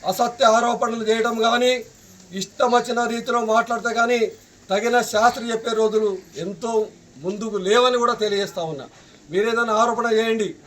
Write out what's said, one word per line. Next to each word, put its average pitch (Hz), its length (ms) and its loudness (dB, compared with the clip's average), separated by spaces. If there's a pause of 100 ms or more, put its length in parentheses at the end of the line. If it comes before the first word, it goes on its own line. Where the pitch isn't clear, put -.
అసత్య 233 380 0
ఆరోపణలు 226 600 2
చేయడం 226 340 0
కానీ, 240 460 2 (480)
ఇష్టం 196 380 -2
వచ్చిన 240 340 0
రీతిలో 233 400 -2
మాట్లాడితే 226 500 0
కానీ 233 320 2 (440)
తగిన 233 300 2
శాస్త్రి 233 500 0
చెప్పే 226 200 -4
రోజులు 214 480 0 (180)
ఎంతో 214 500 -4 (320)
ముందుకు 202 380 -6
లేవని 240 420 2
కూడా 233 160 0
తెలియజేస్తా 202 480 -4
ఉన్నా. 143 260 -8 (420)
మీరు 202 180 0
ఏదైనా 226 260 0
ఆరోపణ 226 380 0
చేయండి 220 420 0 (120)